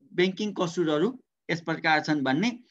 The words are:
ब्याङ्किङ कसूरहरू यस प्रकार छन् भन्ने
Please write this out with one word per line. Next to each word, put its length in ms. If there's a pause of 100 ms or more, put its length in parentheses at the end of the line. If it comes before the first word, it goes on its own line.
(140)
ब्याङ्किङ 400
कसूरहरू 640 (300)
यस 120
प्रकार 380
छन् 240
भन्ने 360 (120)